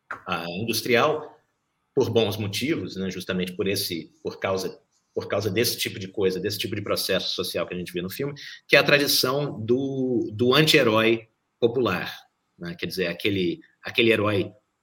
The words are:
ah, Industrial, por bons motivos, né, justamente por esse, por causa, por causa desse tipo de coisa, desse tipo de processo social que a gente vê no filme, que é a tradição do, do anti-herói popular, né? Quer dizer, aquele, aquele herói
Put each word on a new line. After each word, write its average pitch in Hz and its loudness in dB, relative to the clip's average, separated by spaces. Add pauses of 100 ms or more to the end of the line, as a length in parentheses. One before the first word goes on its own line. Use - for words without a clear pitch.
(260)
ah, 87 -4
Industrial, 117 -2 (560)
por 120 2
bons 104 2
motivos, 98 -4
né, 95 -4
justamente 92 -4
por 98 -2
esse, 98 -4
por - -8
causa, 92 -4 (340)
por - -6
causa 104 -2
desse 113 0
tipo - -4
de 95 -8
coisa, 92 0
desse 98 -4
tipo 104 -6
de 104 -4
processo 95 -2
social 92 -4
que - -10
a 90 -6
gente 87 -8
vê 90 -4
no 92 -6
filme, 143 -6 (320)
que - 6
é - 8
a 139 6
tradição 143 2
do, 127 0
do 120 4
anti-herói 117 4 (300)
popular, 117 0 (420)
né? 87 -10
Quer - -4
dizer, 87 -4
aquele, 87 -2 (220)
aquele 113 4
herói 104 0 (300)